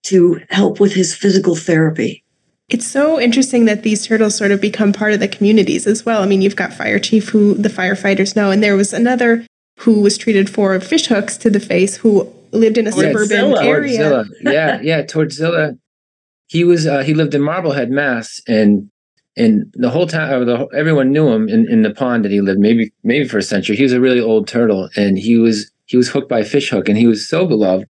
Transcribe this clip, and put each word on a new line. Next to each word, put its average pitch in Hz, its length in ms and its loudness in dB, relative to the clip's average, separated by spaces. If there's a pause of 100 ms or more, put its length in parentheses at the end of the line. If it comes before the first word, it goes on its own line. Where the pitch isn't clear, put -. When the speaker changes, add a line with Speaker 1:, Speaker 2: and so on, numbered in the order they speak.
Speaker 1:
to 175 360 2 (100)
help - 280 0
with 202 160 2
his 185 180 -2
physical 185 440 0
therapy. 160 640 -2 (480)
Speaker 2:
It's 233 160 -4
so 294 340 0
interesting 240 460 2
that 208 160 0
these 214 240 -2
turtles 220 300 0
sort 202 160 0
of 196 80 0
become 208 320 0
part 214 200 -2
of 208 80 0
the 202 80 -2
communities 208 580 0
as 214 200 -2
well. 220 160 -2
I 190 40 0
mean, 196 140 0
you've 196 160 0
got - 160 -6
Fire - 260 -4
Chief, 208 300 0
who 208 260 2
the 208 140 -2
firefighters 196 680 -2
know, 202 140 0
and 202 120 2
there 202 140 2
was 196 180 0
another 233 500 0 (360)
who 220 200 2
was 202 160 2
treated 196 320 0
for 190 320 0
fish - 260 -2
hooks - 320 -2
to 226 120 0
the 202 100 2
face, 185 360 -2
who 208 360 0 (200)
lived 220 260 2
in 220 80 0
a 226 40 -4
Speaker 3:
Yes. 285 100 -2
Speaker 2:
suburban 214 520 0
Speaker 1:
Tordzilla. 160 120 0
Speaker 2:
area. 247 360 0
Speaker 3:
Tordzilla. 131 280 0 (140)
Yeah, 139 380 0
Speaker 2:
<laughs> - 20 -10
Speaker 3:
yeah, 156 200 -2
Tordzilla. 156 760 -2 (680)
He 170 180 -2
was, 170 220 4
uh, 139 160 0
he 151 120 -2
lived 151 200 0
in 143 80 0
Marblehead, 147 480 -4
Mass, 131 560 -4
and, 104 420 2 (480)
and 110 280 2 (100)
the 123 160 -2
whole 165 160 0
time, 160 260 -4
or 123 120 -2
the 120 140 0
whole, - 160 -8
everyone 143 380 0
knew 151 160 2
him 110 200 0
in, 113 220 2
in 113 120 4
the 107 100 2
pond 120 320 -2
that 98 80 -2
he 101 80 2
lived, 98 200 0
maybe, 110 320 2 (100)
maybe 127 260 0
for 107 100 -4
a 95 40 0
century. 104 340 -4
He 131 60 0
was 131 100 2
a 123 80 2
really 127 200 2
old 110 260 0
turtle, 107 500 -2
and 98 220 0
he 117 180 0
was, 113 340 0 (160)
he - 120 -2
was 123 100 2
hooked 139 220 -4
by 120 100 0
a 104 40 -2
fish - 260 -2
hook, 104 180 -2
and 104 80 2
he 117 100 4
was 107 220 0
so 165 180 0
beloved 101 400 0 (140)